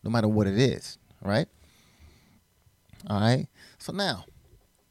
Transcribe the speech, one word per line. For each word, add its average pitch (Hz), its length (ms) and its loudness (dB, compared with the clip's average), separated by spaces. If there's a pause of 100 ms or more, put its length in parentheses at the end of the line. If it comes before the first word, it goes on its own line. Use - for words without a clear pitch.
no - 80 -6
matter 113 180 2
what 107 180 2
it 98 120 0
is, 123 400 0 (220)
right? 104 260 0 (1600)
All 101 120 0
right? 123 280 2 (300)
So - 140 -12
now, 180 320 -4 (680)